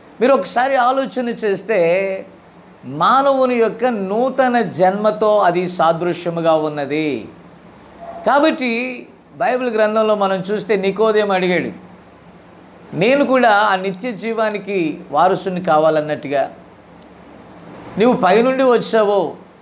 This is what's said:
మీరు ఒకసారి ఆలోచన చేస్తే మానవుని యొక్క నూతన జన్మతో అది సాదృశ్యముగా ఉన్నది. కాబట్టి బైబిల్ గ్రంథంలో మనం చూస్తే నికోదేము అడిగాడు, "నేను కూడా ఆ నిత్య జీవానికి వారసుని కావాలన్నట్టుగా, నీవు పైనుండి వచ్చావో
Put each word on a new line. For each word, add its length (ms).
మీరు 120
ఒకసారి 420
ఆలోచన 540
చేస్తే 960
మానవుని 720
యొక్క 300
నూతన 760
జన్మతో 760
అది 300
సాదృశ్యముగా 880
ఉన్నది. 720
కాబట్టి 800
బైబిల్ 320
గ్రంథంలో 460
మనం 360
చూస్తే 240
నికోదేము 580
అడిగాడు, 380
"నేను 300
కూడా 240
ఆ 260
నిత్య 360
జీవానికి 880
వారసుని 520
కావాలన్నట్టుగా, 880
నీవు 160
పైనుండి 500
వచ్చావో 720